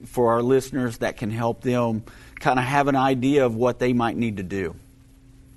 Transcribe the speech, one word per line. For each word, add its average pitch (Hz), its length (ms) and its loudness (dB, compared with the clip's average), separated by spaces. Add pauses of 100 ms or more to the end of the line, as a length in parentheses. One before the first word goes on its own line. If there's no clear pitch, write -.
for 117 260 2
our 117 100 2
listeners 127 560 0
that 110 180 -4
can 107 140 -6
help 117 300 -4
them 120 420 0 (380)
kinda 127 220 2
have 139 260 2
an 139 80 2
idea 135 500 2
of 117 80 0
what 120 240 0
they 127 140 0
might 117 240 0
need 107 220 -4
to 101 40 -6
do? 92 320 -6 (840)